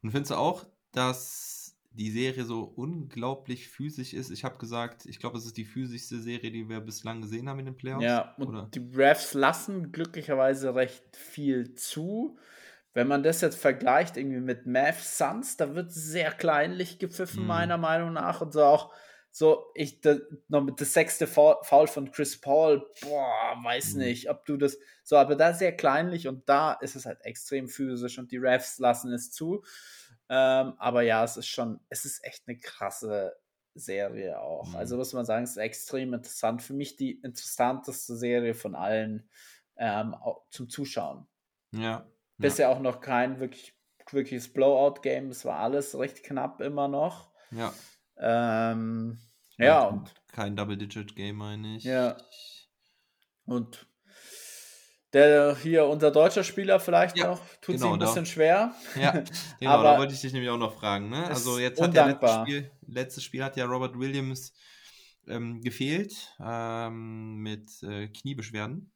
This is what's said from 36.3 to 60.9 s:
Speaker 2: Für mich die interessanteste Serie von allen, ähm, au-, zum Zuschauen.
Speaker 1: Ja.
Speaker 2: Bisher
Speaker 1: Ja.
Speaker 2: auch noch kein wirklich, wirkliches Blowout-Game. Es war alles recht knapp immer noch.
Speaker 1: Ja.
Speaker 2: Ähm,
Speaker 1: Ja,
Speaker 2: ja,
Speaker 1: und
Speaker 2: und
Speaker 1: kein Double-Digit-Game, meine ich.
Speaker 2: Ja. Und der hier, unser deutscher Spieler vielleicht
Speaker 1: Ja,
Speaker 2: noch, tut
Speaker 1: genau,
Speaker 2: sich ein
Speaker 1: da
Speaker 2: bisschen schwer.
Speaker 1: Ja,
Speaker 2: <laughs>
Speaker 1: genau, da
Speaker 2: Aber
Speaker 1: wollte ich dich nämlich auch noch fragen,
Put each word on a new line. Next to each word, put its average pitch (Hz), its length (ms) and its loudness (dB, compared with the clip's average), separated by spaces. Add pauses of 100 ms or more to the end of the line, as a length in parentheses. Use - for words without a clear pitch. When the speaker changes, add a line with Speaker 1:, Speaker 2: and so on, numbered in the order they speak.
Speaker 2:
Für - 120 -12
mich 139 240 -8
die 131 220 -6
interessanteste 127 960 -4
Serie 120 380 0
von 101 220 -8
allen, 110 540 -4 (480)
ähm, 110 360 -4
au-, - 360 -8
zum 120 200 -12
Zuschauen. 87 580 -8 (440)
Speaker 1:
Ja. 113 340 -6 (320)
Speaker 2:
Bisher 143 320 2
Speaker 1:
Ja. 131 60 4
Speaker 2:
auch 135 40 -8
noch 127 220 -4
kein 131 380 0
wirklich, - 380 -10 (320)
wirkliches 135 440 -4
Blowout-Game. 135 760 2
Es - 160 -14
war 78 140 -4
alles 139 380 -2
recht 135 260 -6
knapp 139 380 -6
immer 143 260 -2
noch. 147 440 -4 (200)
Speaker 1:
Ja. 113 220 -8 (440)
Speaker 2:
Ähm, 113 1040 0 (380)
Speaker 1:
Ja, 117 80 4
Speaker 2:
ja, 147 220 10
Speaker 1:
und 101 120 -2
Speaker 2:
und - 140 -14 (140)
Speaker 1:
kein 104 280 -6
Double-Digit-Game, 104 800 -8
meine 107 400 -10
ich. 113 80 -14
Speaker 2:
Ja. 127 340 0 (1300)
Und 120 420 -8 (1300)
der 147 440 8
hier, 156 300 4
unser 151 240 4
deutscher 170 320 6
Spieler 190 360 2
vielleicht 175 380 2
Speaker 1:
Ja, 175 100 0
Speaker 2:
noch, 180 120 -4 (220)
tut 180 140 -4
Speaker 1:
genau, 127 120 0
Speaker 2:
sich 104 60 2
ein 98 60 0
Speaker 1:
da - 60 0
Speaker 2:
bisschen 160 200 2
schwer. 180 480 4 (220)
Speaker 1:
Ja, 139 160 4
Speaker 2:
<laughs> - 480 -6
Speaker 1:
genau, 135 240 6
da 147 80 10
Speaker 2:
Aber 143 60 10
Speaker 1:
wollte 139 160 0
ich 131 80 -8
dich 131 100 -6
nämlich 123 180 -2
auch 120 80 0
noch 110 160 -2
fragen, 101 360 -4